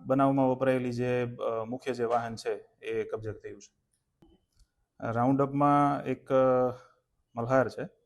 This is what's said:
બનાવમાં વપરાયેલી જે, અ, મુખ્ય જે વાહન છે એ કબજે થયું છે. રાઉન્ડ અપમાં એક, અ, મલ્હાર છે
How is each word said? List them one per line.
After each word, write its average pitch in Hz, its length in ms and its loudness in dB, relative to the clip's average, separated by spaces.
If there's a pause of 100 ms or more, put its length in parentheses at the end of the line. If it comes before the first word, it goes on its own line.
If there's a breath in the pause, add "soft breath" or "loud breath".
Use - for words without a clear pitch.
બનાવમાં 139 440 4
વપરાયેલી 127 420 0
જે, 123 440 -2
અ, 113 280 -4
મુખ્ય 123 300 -6
જે 120 100 -2
વાહન 117 320 0
છે 110 200 -4 (300)
એ 110 180 -4
કબજે 107 280 -8
થયું 101 300 -14
છે. - 140 -20 (1300)
રાઉન્ડ 120 400 0
અપમાં 143 600 2
એક, - 280 -6
અ, 127 440 4 (600 loud breath)
મલ્હાર 120 340 0
છે - 140 -10 (220)